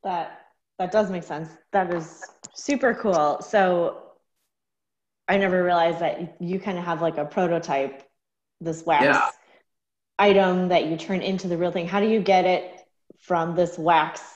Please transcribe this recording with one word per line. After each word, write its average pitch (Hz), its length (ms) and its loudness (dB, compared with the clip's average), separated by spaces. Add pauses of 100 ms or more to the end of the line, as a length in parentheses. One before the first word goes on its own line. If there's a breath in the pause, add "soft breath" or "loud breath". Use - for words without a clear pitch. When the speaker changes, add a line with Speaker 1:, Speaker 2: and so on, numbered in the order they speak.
Speaker 1:
That, 175 440 -8 (320)
that 185 120 -4
does 214 200 2
make 175 120 -6
sense. 160 280 -10 (220)
That 180 220 0
is 160 300 -10 (300)
super 254 400 0
cool. 156 480 0
So 180 600 0 (1300)
I 190 80 2
never 185 260 2
realized 170 380 2
that 170 400 -6
you 180 180 -4
kind 185 200 -6
of 180 60 -8
have, 170 180 -4
like, 160 160 -2
a 147 80 -4
prototype, 160 800 -2 (520)
this 165 240 -8
wax 147 200 4
Speaker 2:
Yeah. 135 240 4 (880 soft breath)
Speaker 1:
item 190 500 4
that 175 180 2
you 160 100 -2
turn 185 260 -4
into 190 240 -4
the 175 100 -2
real 175 140 0
thing. 175 160 -6
How 196 140 -2
do 220 80 0
you 220 120 2
get 185 240 4
it - 400 -2 (360)
from 170 340 -2
this 170 240 0
wax 160 420 2 (160)